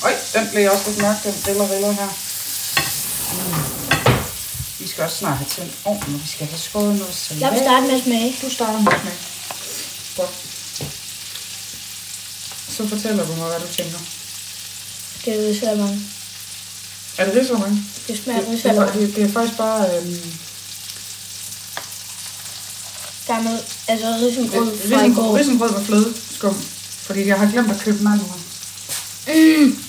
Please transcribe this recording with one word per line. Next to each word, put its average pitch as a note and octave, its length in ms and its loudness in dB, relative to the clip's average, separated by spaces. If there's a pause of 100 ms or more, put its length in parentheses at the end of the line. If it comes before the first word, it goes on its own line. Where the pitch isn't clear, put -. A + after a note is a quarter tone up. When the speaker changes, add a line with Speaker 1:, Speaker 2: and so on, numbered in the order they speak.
Speaker 1:
Øj, C4 100 4 (200)
den G#3+ 180 4
blev G3+ 180 6
også G3+ 200 4
lidt G#3 120 0
mørk, G#3 220 4
den G3+ 100 0 (140)
riller, G3+ 220 2
riller G3+ 220 2
her. G3+ 160 -2 (1300)
Mm. F3 300 -2 (1120)
Vi - 100 -6
skal - 160 -4
også - 120 -4
snart D#3 200 0
have C3+ 200 -4
tændt E3+ 160 -8 (120)
ovnen, F#3+ 300 -2
og D3 80 -4
vi D#3 120 -8
skal D#3 120 -4
have D#3+ 140 -8
skåret G#3 360 0
noget F#3 180 -4
salat. D3+ 260 -6
Speaker 2:
Jeg C4 120 4
vil B3 80 4
starte C4 260 6
med C4 100 4
at B3 80 2
smage. A#3+ 380 4
Speaker 1:
Du C4 80 -2
starter A3 300 0
med F3 120 6
at - 80 2
smage. F3 160 -6 (1000)
Godt. F3+ 140 -2 (2500)
Så G#3+ 120 -2
fortæller G#3 380 0
du D#3+ 80 -6
mig, E3 140 -4
hvad E3+ 120 -2
du F3+ 160 -8
tænker. E3+ 220 -4 (1300)
Speaker 2:
Det G#3+ 200 0
er G#3+ 40 2
risalamande. G#3 520 0 (1160)
Speaker 1:
Er F#3 60 4
det G3+ 160 2
risalamande? G#3 440 2 (240)
Speaker 2:
Det A3 160 -4
smager A#3 160 0
Speaker 1:
Det, G#3+ 80 -4
det A#3 60 -2
er - 20 -2
Speaker 2:
risalamande. G#3 360 4
Speaker 1:
fa-, G#3 140 0
det, G3+ 100 -2
det G#3 80 4
er G3+ 80 2
faktisk A#3 240 2
bare, G#3+ 400 2
øhm, F3 260 -4 (3000)
Speaker 2:
Gammel, A3+ 320 0 (300)
altså A3 180 2
risengrød A#3 680 2
Speaker 1:
det, G#3 80 -6
Speaker 2:
fra G#3+ 200 4
i - 40 8
Speaker 1:
risen-, A#3+ 100 8
Speaker 2:
går. A3 240 4
Speaker 1:
risengrød A#3+ 400 6
med G3+ 80 0
flødeskum. G#3 680 2 (480)
Fordi G3 240 0
jeg G3 120 4
har G#3 140 6
glemt A3+ 180 4
at G#3 100 0
købe G#3 220 2
mandler. G#3 240 4 (1000)
Speaker 2:
Mm. D#4 640 8